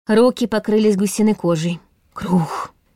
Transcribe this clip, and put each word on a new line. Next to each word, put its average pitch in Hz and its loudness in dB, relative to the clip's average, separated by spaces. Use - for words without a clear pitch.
Руки 226 2
покрылись 214 0
гусиной 208 0
кожей. 170 -2
Крух! - -4